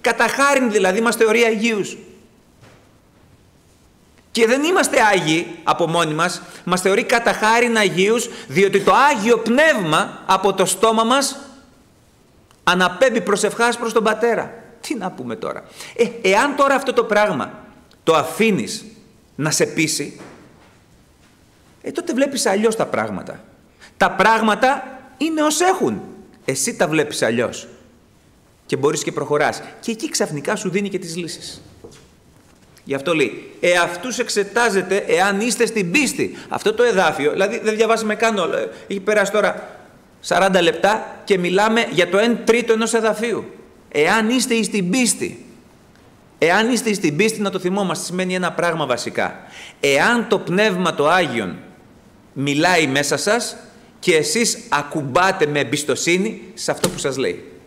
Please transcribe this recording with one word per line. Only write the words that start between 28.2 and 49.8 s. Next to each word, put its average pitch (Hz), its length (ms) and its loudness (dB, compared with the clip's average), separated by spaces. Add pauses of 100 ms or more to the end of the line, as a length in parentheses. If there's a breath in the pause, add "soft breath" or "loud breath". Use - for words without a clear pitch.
Και 139 100 -4
μπορείς 139 260 -2
και 165 100 -6
προχωράς. 143 500 -2 (180 loud breath)
Και - 100 -6
εκεί 226 180 -6
ξαφνικά 190 480 -4
σου 190 140 -6
δίνει 202 180 -2
και 180 100 -6
τις 165 180 -10
λύσεις. - 460 -12 (1200)
Γι' - 100 -6
αυτό 139 200 -2
λέει, 131 360 -2 (100)
«Εαυτούς 175 580 0
εξετάζετε 202 800 0
εάν 196 440 0
είστε 233 260 0
στην 202 240 -2
πίστη». 202 460 -2 (120 loud breath)
Αυτό - 260 -2
το 240 80 2
εδάφιο, 160 500 2
δηλαδή 208 260 -2
δεν 214 180 -2
διαβάσαμε 220 380 2
καν 220 240 0
όλα. 165 200 -2 (280 loud breath)
Έχει 196 140 -6
περάσει 208 320 0
τώρα - 460 -2 (420)
σαράντα 185 420 4
λεπτά 190 600 0
και 190 140 2
μιλάμε 208 520 2
για 170 180 2
το 185 100 2
εν 226 260 2
τρίτο 233 280 2
ενός 220 220 0
εδαφίου. 220 500 0 (440)
«Εάν 208 400 2
είστε 240 260 0
εις 220 160 0
την 185 200 -2
πίστη». 208 540 -2 (920)
Εάν 202 340 2
είστε 220 180 0
εις 196 80 0
την 147 180 -2
πίστη, 214 240 0
να 196 100 -2
το 190 80 -6
θυμόμαστε, 180 460 -2
σημαίνει 185 300 -4
ένα 185 180 -2
πράγμα 165 340 -2
βασικά. 113 500 -2 (440 loud breath)